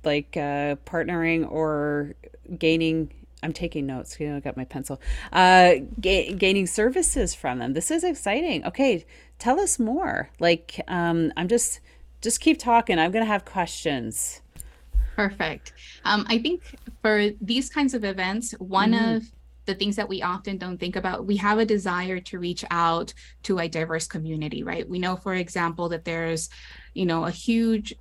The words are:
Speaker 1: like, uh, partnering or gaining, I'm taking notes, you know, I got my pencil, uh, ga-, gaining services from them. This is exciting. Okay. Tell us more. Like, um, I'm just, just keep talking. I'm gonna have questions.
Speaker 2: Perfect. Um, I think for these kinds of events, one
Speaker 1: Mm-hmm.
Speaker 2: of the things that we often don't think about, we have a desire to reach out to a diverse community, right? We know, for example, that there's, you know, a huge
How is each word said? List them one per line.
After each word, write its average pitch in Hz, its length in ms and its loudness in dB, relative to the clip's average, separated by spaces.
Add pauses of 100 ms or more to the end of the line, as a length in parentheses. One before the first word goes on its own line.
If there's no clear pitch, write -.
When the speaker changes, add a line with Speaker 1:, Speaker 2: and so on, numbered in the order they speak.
Speaker 1:
like, 147 320 0
uh, 143 400 -2 (100)
partnering 165 640 0
or 147 640 -2 (420)
gaining, 160 560 2 (300)
I'm 156 100 -4
taking 160 340 -6
notes, 131 340 -8
you 147 80 -4
know, 143 80 -6
I 139 40 -6
got - 160 -8
my 131 80 -6
pencil, 131 360 -10 (320)
uh, 185 420 10 (260)
ga-, 185 320 0
gaining 190 360 2
services 254 680 0
from 247 240 -4
them. 240 140 -2
This 240 180 -2
is 330 140 0
exciting. 277 600 -2
Okay. 226 380 2 (360)
Tell 262 180 2
us 392 220 0
more. 262 580 -2
Like, 170 480 0
um, 170 500 0
I'm 175 120 -2
just, - 320 0 (420)
just - 180 -2
keep 320 200 2
talking. 233 400 4
I'm 170 100 4
gonna 226 140 0
have 208 200 0
questions. 147 960 -4 (760)
Speaker 2:
Perfect. 196 560 -2 (320)
Um, 208 240 2
I 233 100 4
think 320 240 -2 (400)
for 208 280 4 (100)
these 233 280 -2
kinds 269 260 0
of 214 100 -2
events, 196 560 -4
one 190 320 2
Speaker 1:
Mm-hmm. 226 240 2
Speaker 2:
of 226 80 -4 (420)
the 196 80 -2
things 202 220 -2
that 208 100 -2
we 190 140 -6
often 190 380 -6
don't 180 180 -8
think 180 180 -6
about, 190 300 -4
we 202 140 0
have 208 200 2
a 226 60 4
desire 185 560 -2
to 185 180 -14
reach 175 320 -6
out 170 440 0 (300)
to 185 160 0
a 170 60 -2
diverse 165 400 -4
community, 156 560 -6
right? - 240 -6
We 180 120 -6
know, 180 180 -2
for 190 180 -6
example, 175 540 -2
that 165 160 -4
there's, 165 460 -4 (420)
you 185 140 -2
know, 165 180 0
a 175 60 -2
huge 226 720 0